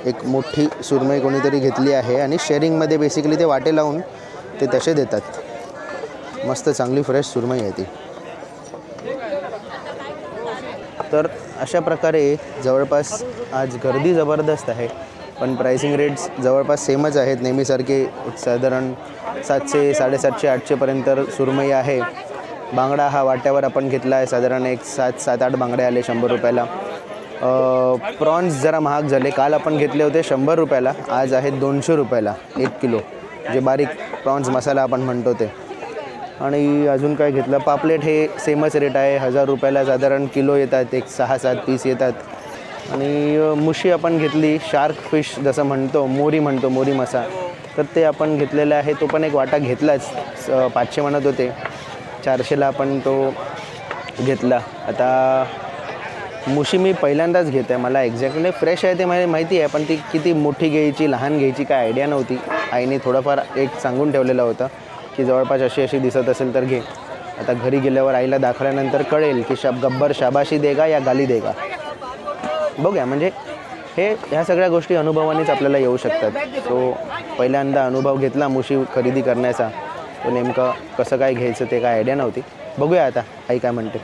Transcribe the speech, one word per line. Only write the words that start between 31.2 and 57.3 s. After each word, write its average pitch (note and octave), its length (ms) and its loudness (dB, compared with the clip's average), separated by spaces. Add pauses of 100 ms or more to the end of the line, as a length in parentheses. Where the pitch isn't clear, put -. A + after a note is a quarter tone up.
आहेत C#3 180 2
दोनशे C#3 440 0
रुपयाला A2 380 0 (240)
एक C3 100 0 (140)
किलो, A#2 160 2 (540)
जे C3 80 2
बारीक C3+ 280 2 (340)
प्रॉन्स C3+ 260 0
मसाला C3 340 2
आपण B2+ 180 0
म्हणतो B2 320 0
ते. G#2+ 200 -2 (880)
आणि D3 460 2
अजून C#3+ 280 2
काय D3 160 2
घेतलं, C3+ 280 0
पापलेट D3 420 2
हे D#3 260 2
सेमच D3+ 500 0
रेट C#3+ 200 2
आहे, C#3 200 4
हजार C3+ 280 2
रुपयाला C3+ 400 2
साधारण C#3 420 2
किलो C#3 300 2
येतात, C3 360 2
एक B2+ 160 -2
सहा, C3 300 0
सात B2+ 180 0
पीस C3 300 -2
येतात. B2+ 260 2 (800)
आणि, D3 440 0
अ, D#3 180 4
मुशी D#3 360 2
आपण E3 280 2
घेतली, D3+ 400 2
शार्क D3+ 360 2
फिश - 400 -2 (100)
जसं C#3+ 180 2
म्हणतो, C#3 440 2
मोरी C#3+ 320 2
म्हणतो, C3+ 300 2
मोरी C3 240 2
मासा, C3 580 -2 (260)
तर D3+ 60 0
ते D#3+ 220 2
आपण D3+ 340 2
घेतलेलं D3 360 2
आहे, D3 180 2
तो D3+ 140 2
पण D#3 180 2
एक D3+ 100 0
वाटा C3+ 240 2
घेतलाच, C#3 420 2 (500)
अ, C3 160 4
पाचशे A#2+ 340 0
म्हणत C#3+ 260 2
होते, B2+ 240 2 (760)
चारशेला C3+ 420 2
आपण C3+ 320 0
तो C3+ 360 2 (840)
घेतला. B2 400 2 (280)
आता C3 560 2 (1040)
मुशी C#3+ 320 2
मी F#3+ 140 4
पहिल्यांदाच E3 580 2